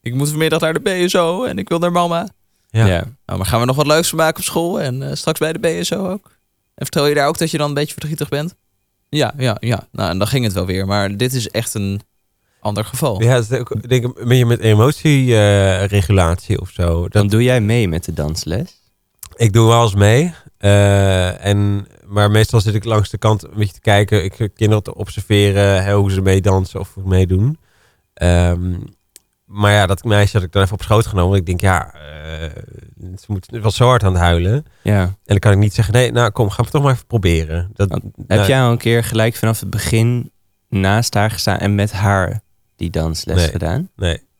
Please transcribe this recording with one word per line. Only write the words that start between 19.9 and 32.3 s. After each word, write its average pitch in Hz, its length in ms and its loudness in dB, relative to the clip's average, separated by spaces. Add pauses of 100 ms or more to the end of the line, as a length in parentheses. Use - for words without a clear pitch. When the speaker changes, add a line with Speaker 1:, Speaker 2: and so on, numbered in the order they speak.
Speaker 2:
mee. 117 400 4 (240)
Eh, 101 880 2
en, 101 400 0 (200)
maar 104 240 2
meestal 107 300 4
zit 101 140 -2
ik 110 100 -2
langs 107 260 0
de - 80 -8
kant 107 260 0
een - 120 -20
beetje 104 180 -2
te - 60 -20
kijken. 101 440 2
Ik, 95 140 -8
eh, 107 160 -2
kinderen 107 300 2
te - 100 -12
observeren, 101 880 0
hè, 101 100 0
hoe 98 180 2
ze 95 80 0
meedansen 95 600 2
of - 240 -14
meedoen. 95 540 2 (560)
Ehm, 87 600 2 (720)
maar 104 280 0
ja, 104 140 4
dat 95 180 -2
meisje 104 320 2
had 90 100 0
ik - 60 -14
dan 98 100 2
even 92 120 0
op 98 80 -10
schoot 110 240 2
genomen. 95 320 2
Ik 87 80 -2
denk, 90 140 -4
ja, 92 340 0
eh, 78 540 -14 (720)